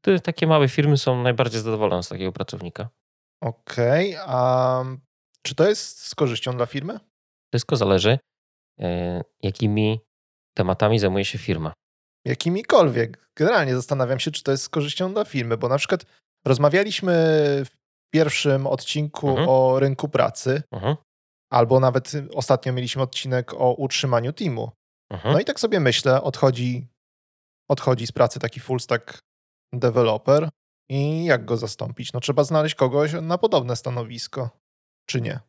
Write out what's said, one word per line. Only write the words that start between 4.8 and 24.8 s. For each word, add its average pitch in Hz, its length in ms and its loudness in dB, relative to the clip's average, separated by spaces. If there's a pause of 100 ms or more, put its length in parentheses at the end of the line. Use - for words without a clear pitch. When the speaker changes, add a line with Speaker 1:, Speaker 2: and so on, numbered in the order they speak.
Speaker 2:
czy - 120 -10
to 175 140 4
jest - 380 -4
z - 80 -12
korzyścią 127 420 -4
dla 120 100 -2
firmy? 170 340 -10 (520)
Speaker 1:
Wszystko - 240 0
zależy, 104 420 4 (640)
e, 87 400 -4 (220)
jakimi 107 580 0 (580)
tematami 104 400 2
zajmuje 98 260 2
się 107 140 -6
firma. 80 340 -4 (520)
Speaker 2:
Jakimikolwiek. 139 1120 0
Generalnie 160 380 2
zastanawiam 127 460 -2
się, 156 100 -2
czy - 120 -10
to 139 80 -2
jest 135 140 0
z - 40 -12
korzyścią 156 440 -4
dla 208 120 -2
firmy, 123 320 -4
bo 120 120 -4
na 135 100 2
przykład - 280 -2 (380)
rozmawialiśmy 175 680 2 (520)
w - 60 -12 (440)
pierwszym 143 520 2
odcinku 147 600 -4
Speaker 1:
Mhm. 135 200 2
Speaker 2:
o 131 320 4
rynku 139 280 0
pracy, - 540 0 (100)
Speaker 1:
Mhm. 113 240 -2 (540)
Speaker 2:
albo 123 300 6
nawet 131 320 2 (220)
ostatnio 131 380 0
mieliśmy 127 300 -4
odcinek 127 520 -4
o 127 200 0
utrzymaniu 127 580 -2
teamu. 117 400 -6 (380)